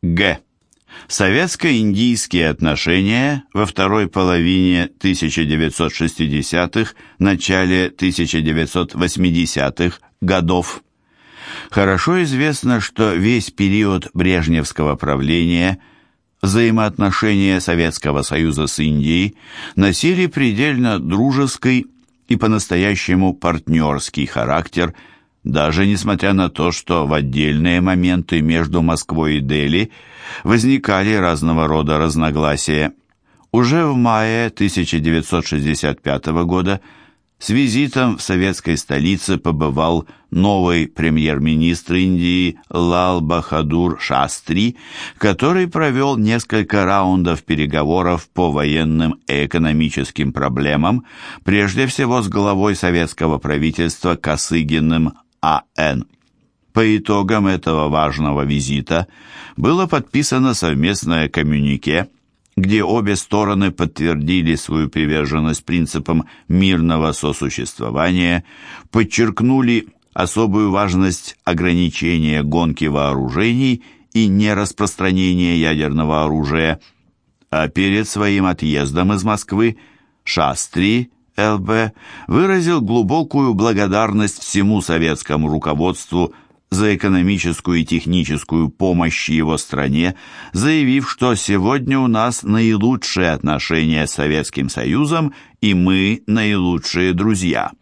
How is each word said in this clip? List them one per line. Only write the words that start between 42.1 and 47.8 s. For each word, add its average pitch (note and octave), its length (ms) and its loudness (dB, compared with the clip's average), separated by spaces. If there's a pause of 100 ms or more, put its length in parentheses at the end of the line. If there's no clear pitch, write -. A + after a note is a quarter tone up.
Лал F2 500 2
Бахадур D#2+ 800 -2
Шастри, E2 760 -2 (420)
который D3 480 2
провёл C#3 520 0
несколько G#2+ 680 0
раундов F#2 580 2
переговоров D#2 880 0